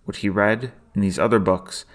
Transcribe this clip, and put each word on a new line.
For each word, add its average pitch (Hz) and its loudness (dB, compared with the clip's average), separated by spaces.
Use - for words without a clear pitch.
what - -10
he 104 -4
read 107 0
in 104 2
these 95 0
other 110 4
books 92 -2